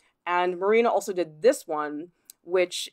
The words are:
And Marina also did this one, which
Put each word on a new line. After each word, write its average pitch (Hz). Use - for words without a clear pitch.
And 180
Marina 220
also 196
did 160
this 254
one, 151
which 175